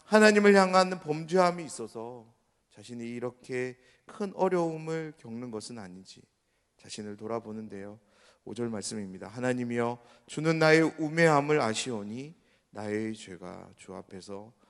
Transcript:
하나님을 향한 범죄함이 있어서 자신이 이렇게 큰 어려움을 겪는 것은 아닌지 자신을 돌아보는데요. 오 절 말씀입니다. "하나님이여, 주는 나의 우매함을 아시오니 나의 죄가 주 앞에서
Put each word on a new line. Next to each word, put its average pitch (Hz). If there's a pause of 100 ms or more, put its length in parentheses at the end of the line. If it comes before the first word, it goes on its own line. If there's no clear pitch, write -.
하나님을 208
향한 185
범죄함이 165
있어서 117 (380)
자신이 117
이렇게 123 (280)
큰 196
어려움을 160
겪는 120
것은 110
아닌지 92 (560)
자신을 104
돌아보는데요. 107 (440)
오 101
절 117
말씀입니다. 98
"하나님이여, 120 (280)
주는 160
나의 156 (180)
우매함을 151
아시오니 117 (340)
나의 107
죄가 92
주 -
앞에서 98 (160)